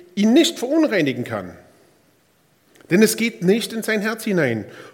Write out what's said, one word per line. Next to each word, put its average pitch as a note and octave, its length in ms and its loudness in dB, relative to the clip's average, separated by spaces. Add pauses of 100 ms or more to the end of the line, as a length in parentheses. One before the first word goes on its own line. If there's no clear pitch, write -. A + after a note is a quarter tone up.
(140)
ihn G#3+ 200 2
nicht D4 240 4
verunreinigen G#3+ 640 0
kann? F#2+ 320 -10 (1300)
Denn F#3+ 120 4
es G#3+ 140 4
geht A3+ 260 -4
nicht G3+ 300 0
in A3+ 100 -8
sein G#3+ 200 -4
Herz A3 220 -6
hinein, C3+ 420 -2 (280)